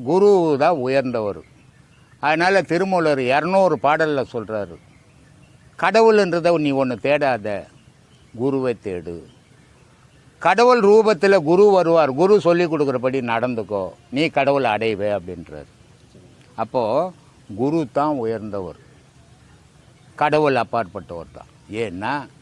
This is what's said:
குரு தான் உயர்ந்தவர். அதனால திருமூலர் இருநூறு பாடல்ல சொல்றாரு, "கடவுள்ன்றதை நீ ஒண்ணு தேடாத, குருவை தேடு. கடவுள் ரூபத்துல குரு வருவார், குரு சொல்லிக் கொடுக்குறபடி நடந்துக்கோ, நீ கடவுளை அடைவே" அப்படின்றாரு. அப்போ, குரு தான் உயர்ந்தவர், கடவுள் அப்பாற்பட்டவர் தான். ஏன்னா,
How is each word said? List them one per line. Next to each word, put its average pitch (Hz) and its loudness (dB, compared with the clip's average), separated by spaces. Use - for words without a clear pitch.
குரு 175 4
தான் 165 2
உயர்ந்தவர். 123 -4
அதனால 170 2
திருமூலர் 165 0
இருநூறு 151 0
பாடல்ல 151 0
சொல்றாரு, 104 -8
"கடவுள்ன்றதை 190 4
நீ 151 0
ஒண்ணு 131 -2
தேடாத, 123 -2
குருவை 127 -4
தேடு. 87 -10
கடவுள் 233 4
ரூபத்துல 202 4
குரு 180 4
வருவார், 165 2
குரு 185 4
சொல்லிக் 170 2
கொடுக்குறபடி 131 -2
நடந்துக்கோ, 113 -4
நீ 143 -2
கடவுளை 139 0
அடைவே" 107 -2
அப்படின்றாரு. 85 -8
அப்போ, 123 -4
குரு 147 -2
தான் 147 -2
உயர்ந்தவர், 104 -8
கடவுள் 147 0
அப்பாற்பட்டவர் 95 -6
தான். - -20
ஏன்னா, 110 -8